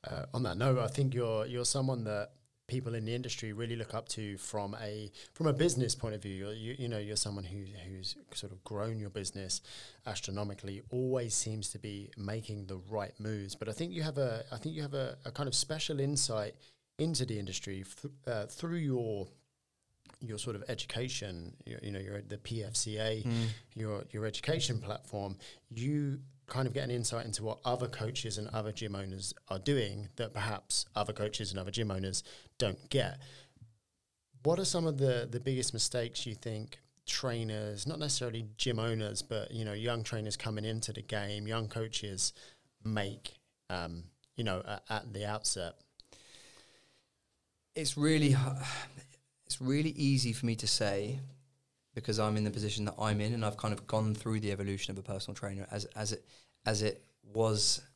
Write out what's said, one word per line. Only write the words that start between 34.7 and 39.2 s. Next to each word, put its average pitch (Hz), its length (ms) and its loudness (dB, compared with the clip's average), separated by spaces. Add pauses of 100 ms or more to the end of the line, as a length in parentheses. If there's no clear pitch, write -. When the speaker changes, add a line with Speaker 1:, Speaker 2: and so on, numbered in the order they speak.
Speaker 1:
of 147 120 2
the, 123 320 4
the 120 100 -2
biggest 131 320 0
mistakes 120 540 0
you 113 80 -4
think 110 460 -6 (260)
trainers, 107 800 0
not 160 120 -2
necessarily 120 500 0 (100)
gym 117 200 4
owners, 110 440 0